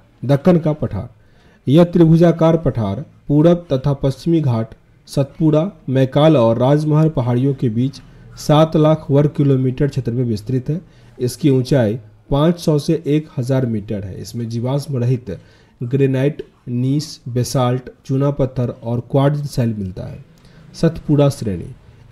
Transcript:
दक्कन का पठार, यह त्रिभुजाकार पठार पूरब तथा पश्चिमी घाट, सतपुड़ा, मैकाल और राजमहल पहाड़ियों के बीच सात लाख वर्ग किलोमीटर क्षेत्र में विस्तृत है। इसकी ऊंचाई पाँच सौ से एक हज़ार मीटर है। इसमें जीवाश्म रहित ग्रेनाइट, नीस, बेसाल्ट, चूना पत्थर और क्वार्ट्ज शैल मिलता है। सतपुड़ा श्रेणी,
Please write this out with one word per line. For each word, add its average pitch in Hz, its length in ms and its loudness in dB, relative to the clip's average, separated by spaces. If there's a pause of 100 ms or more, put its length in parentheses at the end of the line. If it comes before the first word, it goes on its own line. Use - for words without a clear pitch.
(260)
दक्कन 143 320 4
का 156 160 0
पठार, 101 360 -6 (580)
यह 160 160 6
त्रिभुजाकार 165 720 4
पठार 110 480 -4 (220)
पूरब 170 460 2
तथा 135 200 -2
पश्चिमी 156 480 -2
घाट, 117 260 -2 (400)
सतपुड़ा, 156 640 0 (180)
मैकाल 139 480 4
और 113 200 4
राजमहल 151 520 2
पहाड़ियों 127 440 0
के 127 160 -2
बीच 120 320 -4 (360)
सात 156 400 2
लाख 156 340 2
वर्ग 143 260 4
किलोमीटर 135 500 0
क्षेत्र 123 240 -4
में 127 120 -2
विस्तृत 120 460 -4
है। 160 120 -6 (380)
इसकी 127 300 -2
ऊंचाई 127 500 2 (300)
पाँच 156 300 2
सौ 151 200 0
से 156 280 -2
एक 151 300 0
हज़ार 131 280 0
मीटर 107 380 -6
है। 92 180 -12
इसमें 117 280 -10
जीवाश्म 131 480 -4
रहित 120 420 -2 (440)
ग्रेनाइट, 135 640 -2 (200)
नीस, 131 600 -4
बेसाल्ट, 123 600 -2 (160)
चूना 139 260 0
पत्थर 127 380 -4 (140)
और 117 160 -4 (120)
क्वार्ट्ज 143 360 0
शैल 117 260 -2
मिलता 95 300 -8
है। - 220 -14 (480)
सतपुड़ा 147 560 2
श्रेणी, 90 460 -8 (360)